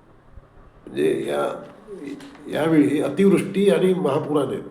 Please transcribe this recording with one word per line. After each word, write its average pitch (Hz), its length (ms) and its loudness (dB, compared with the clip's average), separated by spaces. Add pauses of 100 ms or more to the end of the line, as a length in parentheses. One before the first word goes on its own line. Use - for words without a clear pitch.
(840)
म्हणजे 73 420 -2
या, 71 360 -4 (880)
यावेळी 143 500 2
अतिवृष्टी 190 680 2
आणि 180 240 4
महापुराने 143 760 -2